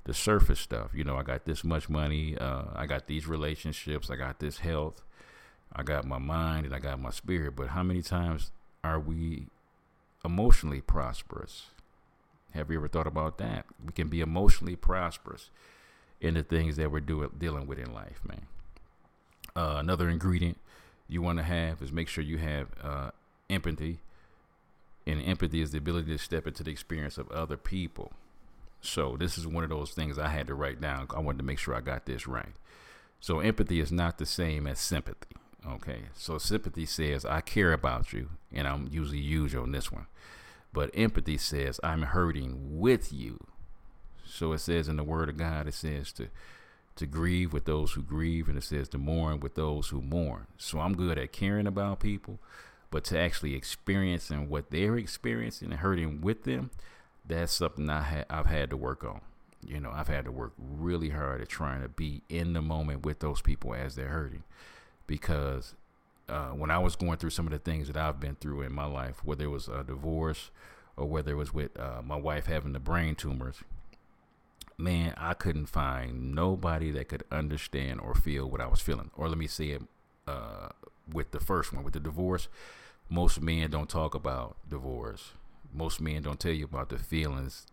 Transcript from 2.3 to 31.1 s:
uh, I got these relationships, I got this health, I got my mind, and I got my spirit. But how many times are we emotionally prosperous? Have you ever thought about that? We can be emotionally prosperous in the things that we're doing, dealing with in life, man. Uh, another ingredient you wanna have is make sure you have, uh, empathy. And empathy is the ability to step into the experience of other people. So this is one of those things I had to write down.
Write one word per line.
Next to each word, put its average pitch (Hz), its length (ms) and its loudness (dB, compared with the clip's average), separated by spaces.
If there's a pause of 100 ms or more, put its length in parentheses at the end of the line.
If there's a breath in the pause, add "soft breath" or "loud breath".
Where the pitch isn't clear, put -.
uh, 67 260 -4 (100)
I 78 120 -4
got 69 220 -4
these 76 180 -4
relationships, 76 840 -2
I 67 80 -6
got 65 220 -6
this 73 180 -4
health, 78 480 -2 (680 loud breath)
I 67 120 -6
got 67 240 0
my 65 100 -2
mind, 78 480 0
and 65 100 -4
I 67 40 -4
got 67 200 -4
my 64 120 -6
spirit. 73 440 -2
But 65 140 -4
how 90 140 -2
many 90 180 2
times 85 500 0 (320)
are 80 160 2
we 80 500 -2 (760)
emotionally 85 560 12
prosperous? - 880 -2 (840)
Have 78 180 -4
you 80 80 2
ever 76 100 0
thought 78 180 2
about 78 300 0
that? - 300 -4 (180)
We - 80 -6
can 78 160 0
be 82 140 2
emotionally 87 540 8
prosperous - 760 0 (720 loud breath)
in 82 100 4
the 80 100 2
things 80 340 2
that 76 140 2
we're 73 100 0
doing, 73 360 0
dealing 73 300 -2
with 69 120 -6
in 62 140 -8
life, 50 320 -12
man. - 220 -8 (1080)
Uh, 78 220 2
another 85 320 2
ingredient 85 480 4 (500 loud breath)
you 85 140 -2
wanna 85 220 2
have 82 400 0
is 67 100 -6
make 82 160 -2
sure 80 160 -2
you 78 140 -2
have, 73 300 -2 (140)
uh, 69 280 -4 (400)
empathy. 82 500 -2 (1080 soft breath)
And 76 160 0
empathy 82 380 2
is 76 120 0
the 78 60 -2
ability 80 340 0
to 73 60 -2
step 80 280 -4
into 76 180 -6
the 78 60 -4
experience 73 480 -6
of - 120 -8
other 76 280 -4
people. - 540 -4 (680)
So 67 360 0
this 85 200 0
is 82 80 -6
one 82 200 0
of 78 60 -2
those 73 200 -2
things 73 280 -2
I 76 100 0
had 71 180 -2
to 69 80 -6
write 69 260 -4
down. 69 320 -4